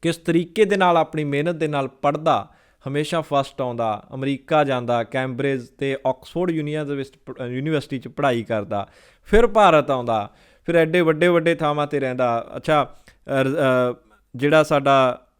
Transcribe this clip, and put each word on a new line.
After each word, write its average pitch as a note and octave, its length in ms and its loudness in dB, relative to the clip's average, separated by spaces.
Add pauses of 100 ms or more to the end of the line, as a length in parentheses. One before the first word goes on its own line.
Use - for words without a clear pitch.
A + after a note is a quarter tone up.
ਕਿਸ E3+ 140 -2
ਤਰੀਕੇ F3 480 0
ਦੇ G3+ 120 0
ਨਾਲ F3+ 200 4
ਆਪਣੀ D#3 280 0
ਮਿਹਨਤ D3 320 -2
ਦੇ D#3 120 -2
ਨਾਲ C#3+ 200 -4
ਪੜ੍ਹਦਾ, D3 600 -2 (380)
ਹਮੇਸ਼ਾ D3 320 -4
ਫਸਟ C#3+ 400 -4
ਆਉਂਦਾ, A#2 540 -4
ਅਮਰੀਕਾ C#3 500 -2
ਜਾਂਦਾ, A#2+ 400 -2
ਕੈਂਬਰਿਜ C3 600 -4
ਤੇ C#3 300 -6 (100)
ਆਕਸਫੋਰਡ E3+ 440 -4
ਯੂਨੀਆ-, D3+ 340 -4
ਦੇ C#3+ 100 -6
ਵਿੱਚ C3+ 160 -8 (160)
ਪ-, C3 160 -12
ਯੂਨੀਵਰਸਿਟੀ C3+ 560 -4
'ਚ B2 100 -12
ਪੜ੍ਹਾਈ B2+ 340 -2
ਕਰਦਾ, G#2 460 -4 (360)
ਫਿਰ A3+ 220 4
ਭਾਰਤ F3 440 4
ਆਉਂਦਾ, A#2+ 400 -2 (360)
ਫਿਰ E3+ 100 0
ਐਡੇ E3 240 2
ਵੱਡੇ D#3+ 280 2
ਵੱਡੇ E3+ 260 2
ਥਾਵਾਂ D3 320 -2
'ਤੇ C#3+ 140 -4
ਰਹਿੰਦਾ। B2+ 560 -2
ਅੱਛਾ, D3+ 380 0 (160)
ਅ, C3+ 320 -4
ਰ-, C3 60 0
ਅ, B2+ 480 0 (400)
ਜਿਹੜਾ D3 260 4
ਸਾਡਾ C#3 640 2 (120)